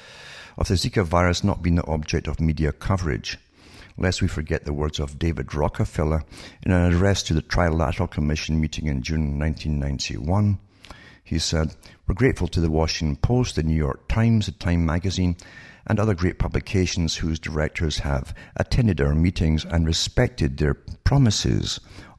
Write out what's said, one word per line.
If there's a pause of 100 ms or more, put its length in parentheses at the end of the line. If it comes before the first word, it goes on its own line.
(560)
of
the
Zika
virus
not
been
the
object
of
media
coverage? (580)
Lest
we
forget
the
words
of
David
Rockefeller (380)
in
an
address
to
the
Trilateral
Commission
meeting
in
June
nineteen
ninety-one. (640)
He
said, (320)
'We're
grateful
to
the
Washington
Post,
the
New
York
Times,
the
Time
magazine, (500)
and
other
great
publications
whose
directors
have (220)
attended
our
meetings
and
respected
their
promises (380)